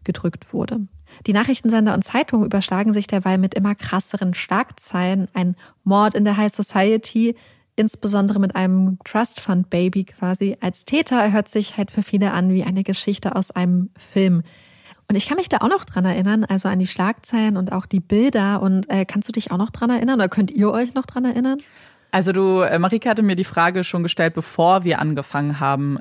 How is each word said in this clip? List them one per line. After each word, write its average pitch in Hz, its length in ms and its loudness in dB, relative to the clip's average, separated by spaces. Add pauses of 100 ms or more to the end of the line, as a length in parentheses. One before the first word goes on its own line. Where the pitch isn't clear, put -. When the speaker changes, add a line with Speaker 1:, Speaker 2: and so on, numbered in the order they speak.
Speaker 1:
gedrückt - 500 -6
wurde. - 280 -4 (460)
Die 214 60 2
Nachrichtensender 220 600 2
und 196 100 0
Zeitungen 233 420 0
überschlagen 202 460 -2
sich 208 160 -2
derweil 190 300 0
mit 185 160 0
immer 202 200 0
krasseren 185 600 -4
Schlagzeilen. 185 1000 -2
Ein 180 220 0 (300)
Mord 208 280 4
in 208 120 2
der 202 100 2
High 208 180 2
Society, 220 840 0 (400)
insbesondere 202 640 0
mit 190 160 0
einem 185 480 2
Trust - 360 -4
Fund 180 300 0
Baby 185 360 0
quasi 190 560 -4
als - 240 -6
Täter, 247 460 2
hört 208 180 0
sich - 280 -4
halt 202 140 -4
für 208 120 -2
viele 196 280 0
an 185 220 2
wie 190 100 2
eine 190 200 -2
Geschichte 196 520 -4
aus 190 160 -2
einem 180 460 0
Film. 185 460 2 (640)
Und 208 80 0
ich 214 120 -2
kann 311 100 -2
mich 370 120 -4
da 277 80 2
auch 226 100 0
noch 381 180 0
dran 185 200 -2
erinnern, 196 400 0
also 190 220 -2
an 185 120 0
die 185 80 0
Schlagzeilen 214 720 -2
und 180 140 -4
auch 185 140 -4
die 196 140 -2
Bilder. 208 640 2
Und, 190 280 0
äh, 196 160 0
kannst 208 220 -4
du 233 60 -8
dich - 180 -6
auch 175 60 -2
noch 208 120 -2
dran 240 200 -4
erinnern 240 300 0
oder 208 100 2
könnt 196 220 0
ihr 208 200 2
euch 240 220 -2
noch 262 120 -4
dran 254 200 -4
erinnern? 254 340 0 (520)
Speaker 2:
Also 185 200 2
du, 185 300 2
äh, 170 180 2
Marike 220 300 0
hatte 220 140 2
mir 196 120 2
die 185 80 -2
Frage 180 400 0
schon 175 180 -4
gestellt, 170 320 0
bevor 175 520 2
wir 165 140 0
angefangen 147 600 -2
haben 139 420 0